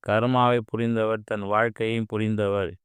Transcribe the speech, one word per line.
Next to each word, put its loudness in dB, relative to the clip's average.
கர்மாவை 2
புரிந்தவர் -2
தன் -4
வாழ்க்கையை 0
புரிந்தவர். -2